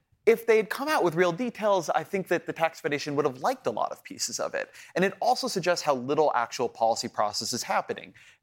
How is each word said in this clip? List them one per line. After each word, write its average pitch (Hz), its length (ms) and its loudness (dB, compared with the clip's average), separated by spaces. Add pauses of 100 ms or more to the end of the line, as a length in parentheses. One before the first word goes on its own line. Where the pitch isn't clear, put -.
(260)
if 226 200 4
they 220 100 6
had 220 120 2
come 277 200 -6
out 302 160 2
with 170 100 2
real 175 180 4
details, 202 580 0
I 160 140 0
think 190 240 -4
that 170 180 0
the 160 60 -4
Tax 160 280 -2
Foundation 143 360 -2
would 143 80 4
have 131 160 -2
liked 240 260 -2
a 135 40 -2
lot 104 200 -2
of - 140 -14
pieces - 340 -8
of - 160 -4
it. - 160 -4 (240)
And 175 100 2
it 190 160 0
also 247 280 0
suggests 175 360 0
how 147 100 4
little 139 400 2
actual 117 340 0
policy 113 400 0
process 107 440 -2
is 120 100 -4
happening. 113 500 -4 (300)